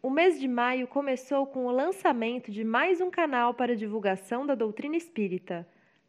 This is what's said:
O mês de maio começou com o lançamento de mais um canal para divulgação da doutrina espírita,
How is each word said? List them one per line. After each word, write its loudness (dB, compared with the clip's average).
O -2
mês 4
de -2
maio 0
começou -2
com -4
o 0
lançamento 0
de -6
mais 2
um 0
canal 2
para 0
divulgação -2
da 0
doutrina -4
espírita, -4